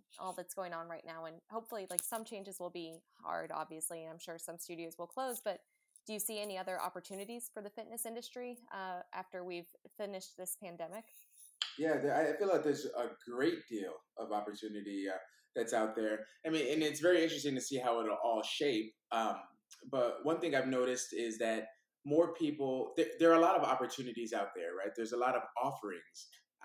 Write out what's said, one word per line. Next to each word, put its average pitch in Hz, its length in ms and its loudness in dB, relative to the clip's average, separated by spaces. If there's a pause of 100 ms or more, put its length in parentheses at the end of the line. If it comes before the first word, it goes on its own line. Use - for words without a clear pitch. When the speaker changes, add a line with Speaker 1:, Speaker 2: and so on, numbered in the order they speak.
(200)
Speaker 1:
all 185 140 -6
that's 180 200 -8
going 180 200 -4
on 165 140 -6
right 165 180 -10
now. 165 200 -10
And 160 120 -10 (120)
hopefully, 220 400 -6
like, 180 140 2
some 220 220 -2
changes 196 340 -10
will 175 100 -4
be 165 300 -8 (240)
hard, 165 300 -2
obviously, 160 480 -6
and 160 100 -12
I'm 165 80 -14
sure 170 180 -10
some 170 200 -10
studios 165 400 -8
will 170 100 -8
close, 262 360 -4
but 190 160 -2 (460)
do 214 80 -6
you 208 60 -4
see 214 200 -4
any 208 180 -4
other 185 220 -4
opportunities 196 720 -8
for 214 120 -10
the 202 60 -10
fitness 226 360 -10
industry, 240 520 -10 (160)
uh, 185 280 -6 (120)
after 185 300 -8
we've 175 260 -8 (280)
finished 196 400 -8
this 180 240 -6
pandemic? 175 440 -10 (760)
Speaker 2:
Yeah, 156 180 4
there, 131 180 4
I 151 220 4
feel 196 100 2
like 165 160 6
there's 143 220 2
a 120 220 -2 (220)
great 151 400 0
deal 95 240 -4 (240)
of 107 140 -6
opportunity, 104 800 -4
uh, 95 80 -4 (380)
that's 117 180 -2
out 110 220 2
there. 107 240 0 (260)
I 160 40 -2
mean, 147 220 2
and 156 120 2
it's 143 160 0
very 175 240 8
interesting 143 320 0
to 127 60 -2
see 135 160 -2
how 120 240 2
it'll 107 220 0
all 113 200 2
shape. 113 500 0 (180)
Um, 113 240 2 (540)
but 123 340 2
one 165 160 2
thing 165 140 2
I've 131 140 6
noticed 127 460 2
is 113 260 -2
that 113 280 2 (380)
more 165 280 6
people, 135 640 0
th-, - 220 2
there 165 120 10
are 165 40 12
a 165 60 10
lot 180 140 8
of 156 80 4
opportunities 120 680 0
out 101 200 0
there, 87 240 -4
right? 101 180 -2
There's 113 180 -4
a 123 40 -2
lot 127 180 2
of 120 80 0 (180)
offerings - 680 -6 (380)